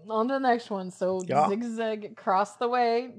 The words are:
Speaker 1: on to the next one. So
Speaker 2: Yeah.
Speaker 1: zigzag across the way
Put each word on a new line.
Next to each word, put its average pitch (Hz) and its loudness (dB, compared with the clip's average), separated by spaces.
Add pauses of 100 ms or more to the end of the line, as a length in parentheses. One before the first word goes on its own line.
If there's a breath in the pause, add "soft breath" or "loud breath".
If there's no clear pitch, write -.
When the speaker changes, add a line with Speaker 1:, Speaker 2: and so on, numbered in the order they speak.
(100)
Speaker 1:
on 220 0
to 269 0
the 269 -2
next 240 0
one. 185 -6
So 185 -2
Speaker 2:
Yeah. 151 4
Speaker 1:
zigzag 220 -4
across 202 0
the 247 0
way 240 0